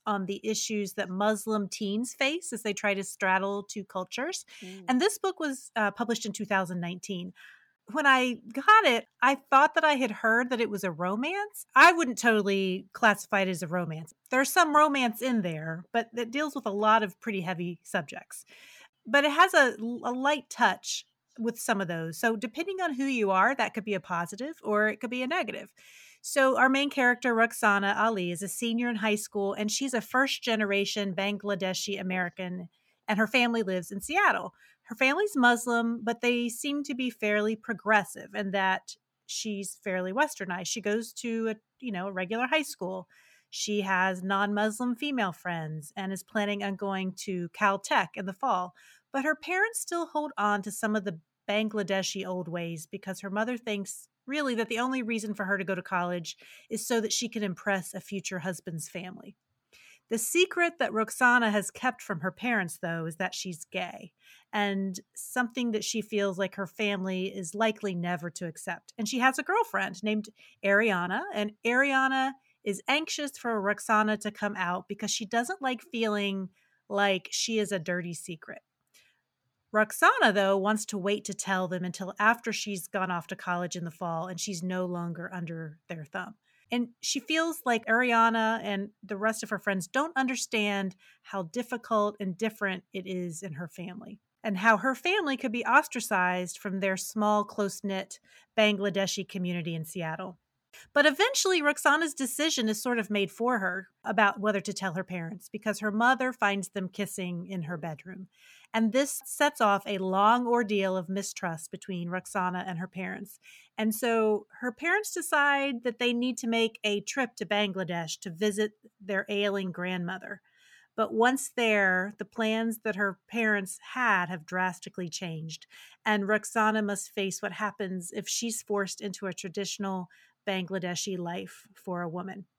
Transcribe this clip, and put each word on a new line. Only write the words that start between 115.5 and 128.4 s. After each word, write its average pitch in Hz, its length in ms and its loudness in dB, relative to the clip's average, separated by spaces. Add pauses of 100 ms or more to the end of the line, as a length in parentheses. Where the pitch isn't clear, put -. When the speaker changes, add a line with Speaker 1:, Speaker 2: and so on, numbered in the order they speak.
Speaker 1:
that 233 120 -2
they 240 140 2
need 240 280 0
to 240 80 -4
make 226 360 0
a 208 160 0
trip 240 380 -4
to 208 80 -6
Bangladesh 180 720 -2
to - 100 -12
visit 208 440 0 (260)
their 196 300 -2
ailing 202 420 0
grandmother. 185 680 -6 (560)
But 220 160 2
once 240 420 4
there, 202 640 4
the 208 80 -8
plans 220 580 0
that 214 140 -2
her 196 200 0 (120)
parents 214 500 0 (140)
had 208 340 2
have 165 180 -8
drastically 185 640 -4
changed, 160 600 -8 (380)
and 208 220 2
Roxana 214 540 2
must 202 340 -4
face 196 260 -2
what 196 120 -4
happens 190 600 -6
if 208 140 -6
she's 233 340 -4